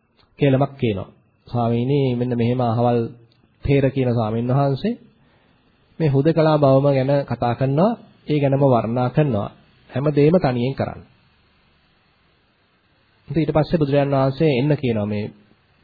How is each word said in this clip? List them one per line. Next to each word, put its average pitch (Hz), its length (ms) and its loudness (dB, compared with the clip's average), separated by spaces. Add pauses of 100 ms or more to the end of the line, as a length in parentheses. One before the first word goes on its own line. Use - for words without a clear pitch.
(400)
කේලමක් 139 340 2
කියනවා. 104 360 -4 (380)
"ස්වාමීනි, 120 540 0 (120)
මෙන්න 120 200 -2
මෙහෙම 120 280 0
අහවල් 120 380 0 (640)
තේර 139 240 2
කියන 131 220 -2
ස්වාමීන් 117 380 -2
වහන්සේ 139 520 -2 (1000)
මේ 160 100 0
හුදකලා 156 480 2
බවම 139 360 4
ගැන 135 180 0 (140)
කතා 120 300 -4
කරනවා, 143 360 0 (320)
ඒ 147 160 -2
ගැනම 139 240 2
වර්ණනා 123 460 0
කරනවා. 123 400 0 (400)
හැම 139 180 -6
දෙයක්ම 151 300 4
තනියෙන් 131 380 0
කරන්නේ." - 340 -8 (2250)
ඉතින් 151 140 -4
ඊට 151 120 -2
පස්සේ 156 260 0
බුදුරජාන් 139 320 0
වහන්සේ 135 400 0
එන්න 135 240 0
කියනවා 113 320 -2
මේ 104 240 -6 (520)